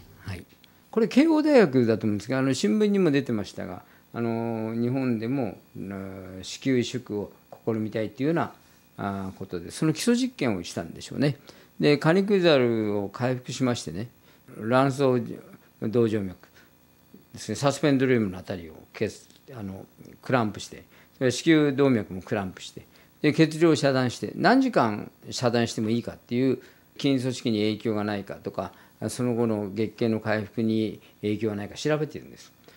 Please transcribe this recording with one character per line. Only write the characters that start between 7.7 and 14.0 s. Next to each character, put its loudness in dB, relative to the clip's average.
み -4
た -4
い -4
っ -4
て -6
い 0
う 0
よ 0
う 0
な、 -2
あ -6
ー、 -20
こ -12
と -8
で、 -14
そ -2
の 2
基 -12
礎 2
実 -4
験 0
を -6
し -12
た -4
ん -10
で -16
し -14
ょ -10
う -8
ね。 0
で、 4
カ 2
ニ 4
ク 2
イ 4
ザ 6
ル 2
を -4
回 -2
復 -10
し -2
ま 2
し -8
て -10
ね、 -8